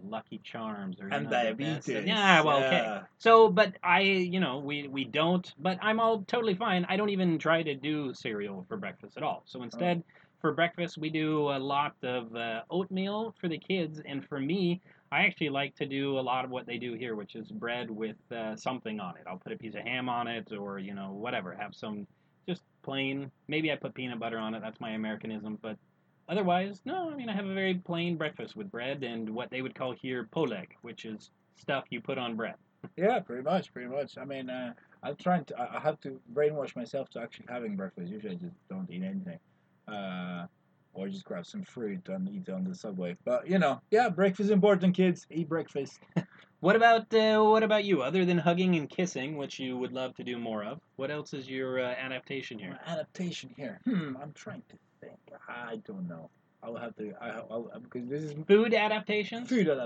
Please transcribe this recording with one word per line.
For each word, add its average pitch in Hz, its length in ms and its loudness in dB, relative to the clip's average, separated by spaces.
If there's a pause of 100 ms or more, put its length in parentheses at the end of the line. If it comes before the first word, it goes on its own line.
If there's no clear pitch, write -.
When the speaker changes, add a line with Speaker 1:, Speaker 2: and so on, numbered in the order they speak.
Speaker 1:
Lucky 110 400 -10
Charms 104 560 -8
or, 98 80 -10
you 101 60 -4
Speaker 2:
And 143 120 -2
Speaker 1:
know, 113 40 -6
the 127 60 0
best 127 520 -2
Speaker 2:
diabetes. 127 100 -2
Speaker 1:
of, 107 100 -2
yeah, 190 340 8
well, 151 160 6
okay. 131 260 4
Speaker 2:
Yeah. 104 180 -2 (180)
Speaker 1:
So, 226 300 12
but 202 340 4
I, 180 180 6
you 190 380 4
know, 139 180 2
we, 143 300 -4
we 135 160 -2
don't, 160 560 2
but 180 240 0
I'm 220 160 4
all 226 240 4
totally 226 320 2
fine. 185 340 2
I 190 80 2
don't 208 140 2
even 185 260 4
try 160 240 4
to 151 140 -2
do 143 400 -2
cereal 101 520 -6
for 110 100 -6
breakfast 98 400 -10
at 143 60 -6
all. 131 220 -4
So - 140 -12
Speaker 2:
Oh. 123 40 -8
Speaker 1:
instead, 170 400 0 (380)
for 156 120 4
breakfast, 170 440 0
we 156 140 -4
do 156 380 2
a 139 100 0
lot 143 420 -2
of, 120 340 -4
uh, 117 260 -4 (100)
oatmeal 190 680 -4
for 180 100 -4
the 156 100 -4
kids. 160 440 -4
And 139 240 -8
for 147 120 -6
me, 175 420 0 (300)
I 160 140 4
actually 170 240 0
like 139 260 -2
to 147 120 -4
do 139 320 0
a - 20 0
lot 127 240 0
of 127 60 -10
what 127 160 -6
they 120 100 -6
do 120 160 -6
here, 113 220 -6
which 104 200 -10
is 107 160 -12
bread 117 380 -4
with, 107 280 -6 (140)
uh, 110 260 -6
something 110 420 -6
on 90 180 -8
it. 78 100 -20
I'll 92 120 -10
put - 140 -12
a - 40 -8
piece 113 160 -12
of 104 80 -8
ham 127 280 -4
on 120 180 -2
it 113 240 -8
or, 101 260 -8
you 98 160 -8
know, 98 200 -8
whatever, 104 420 -6
have 101 180 -10
some 104 320 -10 (420)
just 180 160 -6 (200)
plain, 135 480 -4 (160)
maybe 156 240 0
I 139 40 0
put - 200 -8
peanut 123 240 -6
butter 113 180 -4
on 110 160 -4
it. 110 80 -6
That's 110 180 -10
my 117 120 -6
Americanism. 107 720 -6
But 107 160 -8 (520)
otherwise, 185 560 0
no, 339 240 -4
I 302 60 -10
mean, 240 140 -8
I 208 40 -4
have 202 120 -4
a 190 80 -4
very 190 220 0
plain 175 420 -2
breakfast 151 380 -6
with 104 160 -8
bread 131 320 -6
and 113 260 -4
what 113 200 -6
they 127 120 -6
would 131 140 -6
call 131 180 -4
here 123 420 -6
pålägg, 113 320 -2 (140)
which 113 240 -14
is 107 260 -12 (240)
stuff 139 340 -4
you 120 120 -6
put 135 160 -4
on 120 180 -4
bread. 107 200 -4 (420)
Speaker 2:
Yeah, 208 220 2
pretty 127 240 -8
much, 175 300 0
pretty 123 160 -10
much. 135 280 -6
I 127 80 -12
mean, 135 240 -8
uh, 127 240 -6 (280)
I'm 143 140 -6
trying 180 300 2
to, - 140 -10
I, 120 180 -4
I - 20 -4
have 151 220 0
to 135 180 -10 (140)
brainwash 147 420 0
myself 131 360 -6
to 120 100 -10
actually 113 280 -12
having 117 260 -4
breakfast. 95 360 -6
Usually 107 220 -8
I 175 40 -8
just 175 180 -10 (140)
don't 185 220 -8
eat 180 120 -6
anything. 98 360 -6 (480)
Uh, 90 580 -6 (480)
or 95 160 -6
just 98 160 -10
grab - 200 -8
some - 180 -10
fruit 196 440 -6
and 190 220 -4
eat 202 180 -8
it 95 60 -6
on 92 100 -2
the - 100 -2
subway. 92 420 -6 (100)
But, 123 240 0
you 190 100 6
know, 139 220 4 (100)
yeah, 233 180 6
breakfast 190 360 4
is 208 60 4
important, 190 440 6
kids. 180 360 4
Eat 156 180 -2
breakfast. 151 500 -4 (160)
<laughs> - 80 2 (380)
Speaker 1:
What 190 160 8
about, 226 360 8
uh, 220 300 8
what 220 180 8
about 214 220 4
you? 185 180 4
Other 170 240 4
than 175 140 4
hugging 175 360 6
and 147 140 0
kissing, 147 480 -2
which 139 220 -6
you 127 180 -4
would 123 140 -2
love 127 240 -4
to 127 80 -12
do 123 160 -4
more 110 240 -4
of, 127 160 -8 (160)
what 135 160 -4
else 151 220 -8
is 131 140 -8
your, 131 320 -2
uh, 123 140 0
adaptation 131 640 -6
here? 92 260 -10
Speaker 2:
My 165 100 -8
adaptation 156 600 -8
here? 120 300 -10
Hmm, 160 340 0
I'm 147 140 -12
trying - 360 -14
to - 60 -20 (240)
think. - 200 -18 (280)
I 117 280 -10 (100)
don't 92 220 -8
know. 80 240 -12 (320)
I'll 117 140 -10
have 117 180 -10
to, 104 260 -8
I, 117 80 -8 (220)
I'll, 113 180 -6 (140)
because 123 260 -10
this 151 140 -4
is 151 100 -8 (140)
Speaker 1:
Food 220 260 8
adaptations? 214 720 0
Speaker 2:
Food 220 200 4 (180)